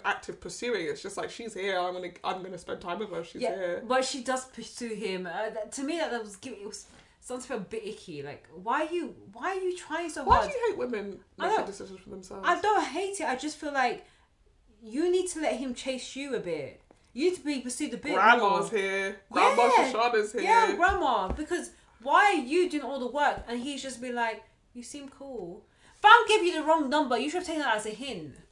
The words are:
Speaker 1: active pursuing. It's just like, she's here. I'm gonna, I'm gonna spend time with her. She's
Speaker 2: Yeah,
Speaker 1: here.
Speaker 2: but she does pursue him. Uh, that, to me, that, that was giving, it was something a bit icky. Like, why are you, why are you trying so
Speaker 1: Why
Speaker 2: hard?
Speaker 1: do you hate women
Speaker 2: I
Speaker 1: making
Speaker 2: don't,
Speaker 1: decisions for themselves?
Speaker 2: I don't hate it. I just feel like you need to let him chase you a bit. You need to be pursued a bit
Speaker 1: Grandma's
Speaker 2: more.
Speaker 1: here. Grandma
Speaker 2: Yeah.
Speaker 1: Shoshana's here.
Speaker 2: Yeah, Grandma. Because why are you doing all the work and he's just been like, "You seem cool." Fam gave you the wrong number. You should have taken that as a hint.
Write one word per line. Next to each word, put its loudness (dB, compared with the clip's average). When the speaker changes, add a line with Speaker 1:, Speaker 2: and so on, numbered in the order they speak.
Speaker 1:
active -4
pursuing. -4
It's -6
just -10
like, -6
she's -12
here. -2
I'm -2
gonna, -8
I'm -4
gonna -10
spend -10
time -6
with -6
her. -6
She's -12
Speaker 2:
Yeah, -2
Speaker 1:
here. -4
Speaker 2:
but 2
she -6
does -2
pursue -12
him. -6
Uh, -6
that, -8
to -8
me, -4
that, -2
that -4
was -12
giving, -14
it -12
was -14
something -8
a -6
bit -8
icky. -12
Like, -12
why -2
are -8
you, -4
why -4
are -4
you -2
trying -6
so -8
Speaker 1:
Why 6
Speaker 2:
hard? 0
Speaker 1:
do -6
you 0
hate -2
women -6
Speaker 2:
I -2
Speaker 1:
making 2
Speaker 2:
don't, -2
Speaker 1:
decisions -12
for -20
themselves? -12
Speaker 2:
I 4
don't 4
hate -6
it. -4
I -2
just -6
feel -6
like 0
you 0
need 2
to -8
let 0
him -6
chase -8
you -6
a -2
bit. -8
You 2
need 0
to -16
be -2
pursued -6
a -6
bit -4
Speaker 1:
Grandma's 6
Speaker 2:
more. 2
Speaker 1:
here. -2
Grandma 6
Speaker 2:
Yeah. 4
Speaker 1:
Shoshana's 2
here. -2
Speaker 2:
Yeah, 6
Grandma. 2
Because -4
why 6
are 4
you 2
doing -2
all -6
the -4
work 2
and -4
he's -6
just -10
been -6
like, -2
"You -16
seem -14
cool." -12
Fam 10
gave 6
you 2
the -2
wrong 4
number. 2
You -2
should -4
have -4
taken -4
that 2
as -6
a -4
hint. -10